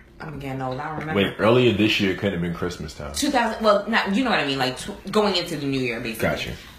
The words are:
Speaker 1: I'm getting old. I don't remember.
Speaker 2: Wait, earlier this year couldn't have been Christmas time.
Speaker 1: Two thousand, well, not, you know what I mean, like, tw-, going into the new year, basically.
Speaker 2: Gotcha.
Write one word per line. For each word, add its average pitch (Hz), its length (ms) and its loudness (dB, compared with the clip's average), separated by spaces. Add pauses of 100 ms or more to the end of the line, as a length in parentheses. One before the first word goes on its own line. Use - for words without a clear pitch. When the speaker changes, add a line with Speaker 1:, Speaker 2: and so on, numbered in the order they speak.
(200)
Speaker 1:
I'm 147 200 -10
getting 135 240 -6
old. 127 160 -4
I 156 100 -8
don't 151 120 -6
remember. 151 200 0
Speaker 2:
Wait, 92 160 0
earlier 117 360 6
this 107 260 2
year 95 160 2
couldn't 101 180 0
have 87 80 -2
been 87 140 -2
Christmas 85 400 -6
time. 73 180 -10
Speaker 1:
Two 277 160 -2
thousand, 226 340 0
well, 202 240 4
not, 196 280 0
you 262 80 2
know 233 80 2
what 160 80 2
I 143 80 -2
mean, 135 100 0
like, 131 220 -2
tw-, - 320 -10
going 208 240 2
into 170 200 -2
the 139 120 -4
new 135 120 0
year, 120 200 -2
basically. 110 300 -2
Speaker 2:
Gotcha. - 240 -4 (260)